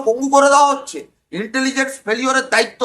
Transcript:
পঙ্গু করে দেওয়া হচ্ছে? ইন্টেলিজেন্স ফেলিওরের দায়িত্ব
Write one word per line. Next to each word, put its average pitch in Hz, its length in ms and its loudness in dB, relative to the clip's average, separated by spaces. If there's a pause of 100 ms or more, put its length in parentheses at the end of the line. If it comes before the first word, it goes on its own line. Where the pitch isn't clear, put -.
পঙ্গু 247 260 -2
করে 277 240 6
দেওয়া 285 180 6
হচ্ছে? 269 280 -8 (320)
ইন্টেলিজেন্স 262 600 -4 (140)
ফেলিওরের 254 440 -2
দায়িত্ব 226 360 -2